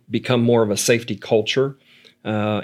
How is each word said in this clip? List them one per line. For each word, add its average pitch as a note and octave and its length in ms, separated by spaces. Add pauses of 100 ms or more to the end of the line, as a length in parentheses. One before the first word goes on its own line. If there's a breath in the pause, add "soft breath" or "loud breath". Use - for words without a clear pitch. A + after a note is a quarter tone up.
become B2 320
more A#2 220
of G#2 80
a G2 60
safety A#2 380
culture. B2+ 640 (480 soft breath)
Uh, G#2+ 380